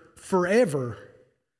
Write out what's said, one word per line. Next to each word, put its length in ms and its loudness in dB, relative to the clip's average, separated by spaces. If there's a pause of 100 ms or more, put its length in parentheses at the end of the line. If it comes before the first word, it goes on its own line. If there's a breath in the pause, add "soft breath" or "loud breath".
(180)
forever, 800 0 (640)